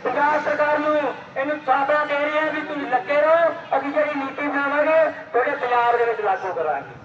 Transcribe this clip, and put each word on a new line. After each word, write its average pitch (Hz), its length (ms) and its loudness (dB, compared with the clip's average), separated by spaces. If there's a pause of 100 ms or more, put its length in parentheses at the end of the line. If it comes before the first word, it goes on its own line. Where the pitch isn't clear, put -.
ਪੰਜਾਬ 294 400 2
ਸਰਕਾਰ 302 360 2
ਨੂੰ 294 340 0 (240)
ਇਹਨੂੰ 294 280 -2
ਸਾਬਰਾ 277 400 2
ਦੇ 285 120 -2
ਰਹੀ 302 200 0
ਹੈ 320 60 0
ਵੀ 302 180 -2
ਤੁਸੀਂ 294 300 -6
ਲੱਗੇ 262 300 0
ਰਹੋ, 320 280 4 (280)
ਅਸੀਂ 277 140 -2
ਜਿਹੜੀ 294 280 0
ਨੀਤੀ 285 280 -6
ਬਣਾਵਾਂਗੇ 285 640 2 (220)
ਤੁਹਾਡੇ 254 180 2
ਪੰਜਾਬ 240 460 2
ਦੇ 240 80 2
ਵਿੱਚ 220 160 -2
ਲਾਗੂ 190 320 -2
ਕਰਾਂਗੇ। 151 520 -4